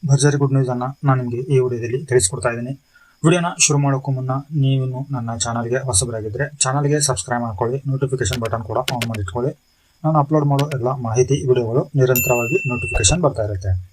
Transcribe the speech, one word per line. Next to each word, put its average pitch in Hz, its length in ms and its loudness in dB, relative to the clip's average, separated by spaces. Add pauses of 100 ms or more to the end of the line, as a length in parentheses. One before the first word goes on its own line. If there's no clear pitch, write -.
(100)
ಭರ್ಜರಿ 143 320 4
ಗುಡ್ 135 140 2
ನ್ಯೂಸ್ 131 180 2
ಅನ್ನ 123 120 -2 (220)
ನಾನು 135 140 4
ನಿಮ್ಗೆ 120 180 -4 (140)
ಈ 131 100 6
ವಿಡಿಯೋದಲ್ಲಿ 120 360 -2 (100)
ತಿಳಿಸ್ಕೊಡ್ತಾ - 440 0
ಇದ್ದೀನಿ. 120 200 -6 (520)
ವಿಡಿಯೋನ 170 240 4 (160)
ಶುರು 147 180 2
ಮಾಡೋಕ್ಕೂ 135 320 0
ಮುನ್ನ 131 180 -4 (300)
ನೀವಿನ್ನು 131 380 0 (140)
ನನ್ನ 117 280 -4
ಚಾನಲ್ಗೆ 117 360 -2 (100)
ಹೊಸಬರಾಗಿದ್ರೆ 110 560 -2 (180)
ಚಾನಲ್ಗೆ 143 340 0 (100)
ಸಬ್ಸ್ಕ್ರೈಬ್ 120 380 -2
ಮಾಡ್ಕೊಳ್ಳಿ, 117 320 -2 (140)
ನೋಟಿಫಿಕೇಶನ್ 127 520 -2
ಬಟನ್ 110 260 -4
ಕೂಡ 110 100 0 (160)
ಆನ್ 117 160 -4
ಮಾಡಿಟ್ಕೊಳ್ಳಿ. 113 400 -4 (520)
ನಾನು 156 200 2
ಅಪ್ಲೋಡ್ 147 280 2
ಮಾಡೋ 139 140 2 (120)
ಎಲ್ಲ 120 120 -2 (180)
ಮಾಹಿತಿ 123 280 2 (140)
ವಿಡಿಯೋಗಳು 123 340 2 (160)
ನಿರಂತರವಾಗಿ 127 580 2 (140)
ನೋಟಿಫಿಕೇಶನ್ - 540 0
ಬರ್ತಾ 127 220 0
ಇರುತ್ತೆ. 98 260 -2 (200)